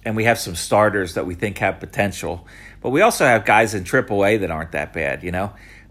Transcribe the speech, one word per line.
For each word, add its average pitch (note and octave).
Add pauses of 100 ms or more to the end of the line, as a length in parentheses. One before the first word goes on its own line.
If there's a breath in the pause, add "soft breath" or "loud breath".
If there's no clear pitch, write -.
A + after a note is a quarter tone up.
And A2
we A2
have A#2
some F#2
starters G2+
that F2+
we F2+
think G2+
have F#2+
potential. F#2 (360 loud breath)
But B2
we C#3
also G#3+
have A#2
guys G#2+
in F#2+
triple G#2
A G#2
that F#2+
aren't D#2+
that D2+
bad, C#2+
you E2+
know? F#2 (380 loud breath)